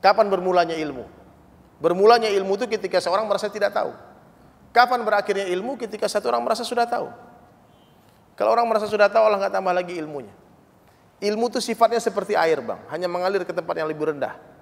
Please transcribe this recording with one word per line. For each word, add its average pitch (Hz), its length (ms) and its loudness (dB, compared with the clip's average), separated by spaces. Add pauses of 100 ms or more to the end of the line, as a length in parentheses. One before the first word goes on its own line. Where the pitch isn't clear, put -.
Kapan 202 320 4
bermulanya 180 400 2
ilmu? 143 320 -8 (720)
Bermulanya 202 480 4
ilmu 196 320 0
itu 240 80 -4
ketika 190 320 -4
seorang 190 320 -2
merasa 202 240 -2
tidak 208 160 -2
tahu. - 240 -4 (800)
Kapan 240 320 4
berakhirnya 202 480 0
ilmu? 226 240 -4
Ketika 208 320 -6
satu 208 240 -4
orang 233 80 0
merasa 233 240 -2
sudah 233 240 -2
tahu. 240 240 -6 (1200)
Kalau 208 160 2
orang 233 160 4
merasa 214 240 -2
sudah 208 240 4
tahu, 220 160 6
Allah 196 160 0
nggak 196 80 -4
tambah 190 240 0
lagi 180 240 -4
ilmunya. 139 320 -12 (880)
Ilmu 214 320 0
itu 262 80 -2
sifatnya 226 400 2
seperti 202 320 -4
air, 160 320 2
Bang, 104 240 -8
hanya 170 160 -6
mengalir 180 400 -2
ke 175 80 -8
tempat 165 240 -6
yang 156 160 -4
lebih 151 160 -2
rendah. 139 320 -6 (200)